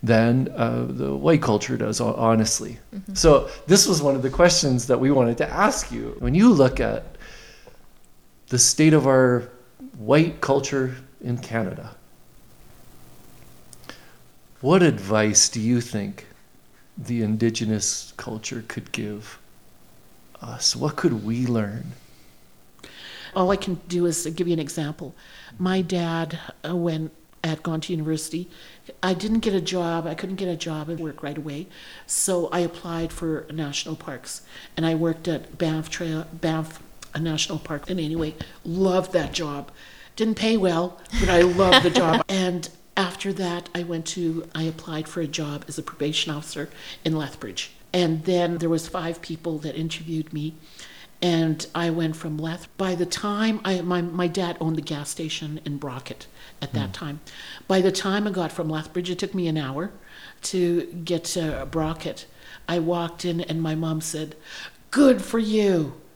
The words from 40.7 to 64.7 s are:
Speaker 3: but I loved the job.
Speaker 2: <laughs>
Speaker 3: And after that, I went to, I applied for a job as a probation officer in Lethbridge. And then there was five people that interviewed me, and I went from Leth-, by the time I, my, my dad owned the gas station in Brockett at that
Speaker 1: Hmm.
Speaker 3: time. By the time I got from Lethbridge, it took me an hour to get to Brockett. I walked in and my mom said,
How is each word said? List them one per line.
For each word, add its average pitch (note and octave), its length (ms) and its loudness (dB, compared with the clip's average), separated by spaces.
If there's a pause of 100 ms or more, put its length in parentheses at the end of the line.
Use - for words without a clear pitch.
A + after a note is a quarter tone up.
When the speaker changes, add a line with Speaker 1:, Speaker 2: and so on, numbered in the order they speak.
Speaker 3:
but F#3+ 80 4
I F3 140 8
loved F3+ 420 8
the F3 60 6
job. F3 360 4
Speaker 2:
<laughs> - 40 -18
Speaker 3:
And F#3 400 0 (260)
after F#3+ 380 -2
that, F3 400 -4
I F3 80 -4
went E3 260 -6
to, E3 460 -4
I D#3+ 100 -4
applied D#3+ 440 -6
for - 140 -8
a D#3+ 60 -2
job D3 400 -6
as D#3 120 -10
a D#3+ 40 -8
probation - 480 -4
officer D3 380 -8 (340)
in D#3+ 140 0
Lethbridge. - 540 -8 (200)
And E3 340 0
then F3 340 0
there E3 100 -2
was E3 180 0
five E3+ 360 -6
people E3 360 -8
that D3+ 160 -8
interviewed D#3+ 560 -6
me, D#3 220 -6 (680)
and E3 520 2
I E3+ 160 0
went D#3+ 260 0
from D#3 220 -8
Leth-, D#3+ 300 -8 (100)
by F#3+ 180 0
the E3+ 120 0
time G#3 580 -2
I, F#3 160 0
my, F3+ 220 0
my F3 240 -2
dad F3 320 -2
owned D#3+ 160 0
the D#3 60 -2
gas D3 280 -6
station D#3 560 -8
in C#3+ 120 -6
Brockett C3 500 -10 (340)
at - 120 -8
that G#2+ 160 -2
Speaker 1:
Hmm. - 20 -10 (140)
Speaker 3:
time. D3 140 -8 (480)
By F#3+ 140 4
the F#3 100 6
time G3+ 360 0
I G3+ 40 -2
got F3 200 -2
from D#3+ 180 -4
Lethbridge, D#3 400 -4
it F3 100 -4
took G3 140 -4
me F3+ 140 0
an D#3 100 0
hour D3 340 -4 (520)
to F3 400 0 (200)
get E3 220 -2
to D3 460 -4
Brockett. D#3+ 540 -4 (420)
I E3+ 120 -2
walked E3+ 460 -2
in E3+ 160 -2
and E3 200 -4
my D#3+ 140 -2
mom D#3+ 260 -2
said, D#3 340 -8 (560)